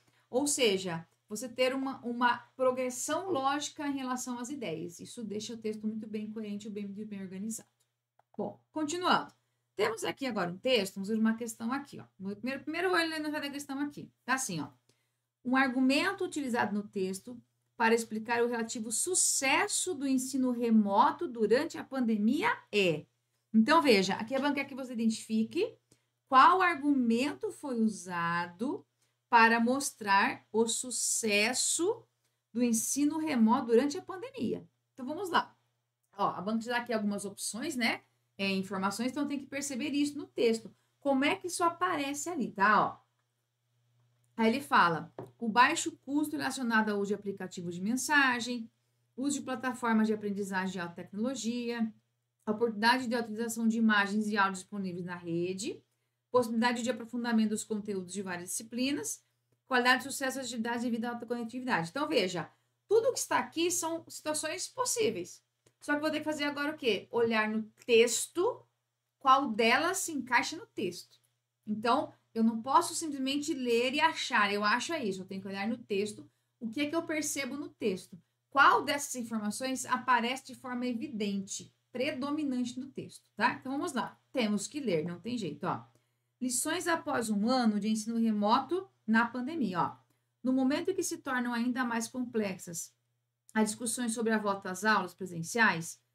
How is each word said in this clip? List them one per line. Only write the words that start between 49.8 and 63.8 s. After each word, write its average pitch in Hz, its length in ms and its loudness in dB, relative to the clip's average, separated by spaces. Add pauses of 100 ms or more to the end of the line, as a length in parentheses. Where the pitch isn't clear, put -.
de 214 80 2
aprendizagem 196 580 -2
de 190 80 -6
alta 170 140 -8
tecnologia, 233 1000 -4 (540)
a 220 60 0
oportunidade 233 540 2
de 226 80 0
utilização 226 540 -2
de 220 80 4
imagens 214 520 4
e 208 100 2
áudios 196 220 2
disponíveis 185 440 -8
na 175 120 -8
rede, 180 640 -4 (520)
possibilidade 240 520 2
de 233 60 -2
aprofundamento 233 640 0
dos 214 140 -4
conteúdos 196 500 -6
de 202 80 -4
várias 180 260 -8
disciplinas, 254 760 -4 (440)
qualidade 254 380 4
de - 0 -
sucesso 262 340 -6
das - 80 -8
atividades 233 360 -4
devido 233 220 -2
à 240 60 -4
alta 233 160 -8
conectividade. 233 640 -2
Então, 302 180 -4
veja, 185 420 0 (380)
tudo 453 240 4
que - 60 -6
está - 200 0
aqui 320 320 -2
são 330 380 -4